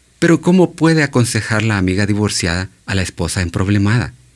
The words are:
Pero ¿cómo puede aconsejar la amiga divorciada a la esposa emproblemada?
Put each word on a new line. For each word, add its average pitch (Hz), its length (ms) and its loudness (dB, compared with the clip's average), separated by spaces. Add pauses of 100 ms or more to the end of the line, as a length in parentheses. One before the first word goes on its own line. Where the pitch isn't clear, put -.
(200)
Pero 165 220 2
¿cómo 180 320 2
puede 160 300 2
aconsejar 117 600 0
la 110 140 0
amiga 92 280 0
divorciada 95 640 -2 (160)
a 98 100 -4
la 95 60 0
esposa 90 400 -4
emproblemada? 98 720 0 (220)